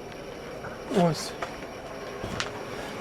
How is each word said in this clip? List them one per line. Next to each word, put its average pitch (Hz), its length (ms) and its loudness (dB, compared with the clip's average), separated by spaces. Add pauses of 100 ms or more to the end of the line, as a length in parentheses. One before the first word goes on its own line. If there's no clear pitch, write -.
(960)
Ось. 175 340 8 (1700)